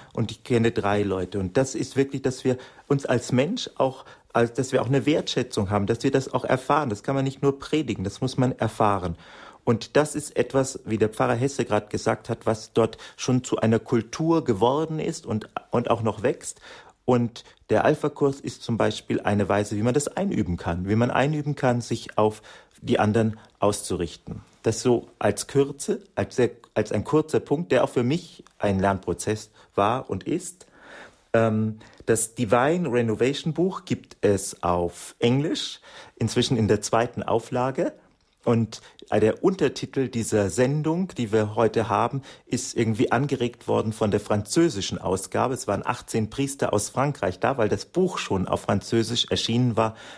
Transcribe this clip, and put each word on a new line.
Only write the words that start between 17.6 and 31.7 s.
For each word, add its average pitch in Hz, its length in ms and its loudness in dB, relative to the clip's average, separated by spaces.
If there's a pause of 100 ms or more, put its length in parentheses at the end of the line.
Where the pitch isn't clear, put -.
der 107 140 4
Alpha-Kurs 147 560 0
ist - 220 -10
zum 127 140 -4
Beispiel 107 440 -2
eine 101 280 0
Weise, 104 280 0
wie 104 60 -2
man 123 120 2
das 147 140 0
einüben 110 500 -2
kann, 90 280 -4
wie 104 100 2
man 120 140 2
einüben 147 440 0
kann, 123 260 0
sich - 380 -8
auf 107 240 2 (400)
die - 160 0
anderen 107 400 2 (220)
auszurichten. - 840 -4 (200)
Das 113 200 0
so 123 260 2 (100)
als - 280 -2
Kürze, 143 560 -2 (120)
als - 220 -4
sehr, 120 140 2 (240)
als 110 180 -2
ein 104 120 -2
kurzer 156 360 2
Punkt, 147 320 -2
der 131 120 4
auch 135 40 0
für 127 140 0
mich 147 420 -4 (140)
ein 98 200 0
Lernprozess 98 720 -2 (240)
war 113 360 0
und 95 140 -6
ist. - 420 -6 (680)
Ähm, 110 460 2 (260)